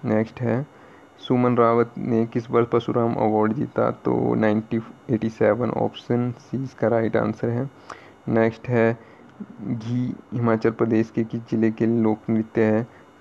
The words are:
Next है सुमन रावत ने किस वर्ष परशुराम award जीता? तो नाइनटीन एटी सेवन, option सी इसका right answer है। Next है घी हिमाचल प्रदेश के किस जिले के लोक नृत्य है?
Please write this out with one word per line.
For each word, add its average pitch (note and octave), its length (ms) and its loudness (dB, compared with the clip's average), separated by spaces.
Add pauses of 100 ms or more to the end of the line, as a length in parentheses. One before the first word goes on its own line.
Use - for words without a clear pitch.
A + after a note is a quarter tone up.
Next A2 360 -2
है B2 260 -2 (520)
सुमन B2 380 2
रावत A#2 420 4
ने A#2 280 0
किस A#2+ 240 -8
वर्ष A#2 180 2
परशुराम A#2 460 0
award G#2+ 380 0
जीता? A#2+ 380 -2
तो A#2+ 440 -2
नाइनटीन A2 480 0 (280)
एटी A#2 200 0
सेवन, A2+ 400 0
option A#2+ 680 -2
सी - 260 -8
इसका B2 240 -2
right A2+ 280 0
answer A2+ 320 -2
है। B2 220 -4 (580)
Next A2+ 400 0
है A#2 300 2 (640)
घी A#2+ 520 -4 (180)
हिमाचल A#2 380 2
प्रदेश A2+ 400 0
के A#2 140 -2
किस A#2 160 -6
जिले A2+ 300 0
के A2 160 -2
लोक A2+ 320 2 (120)
नृत्य A2 340 0
है? G#2+ 180 2 (380)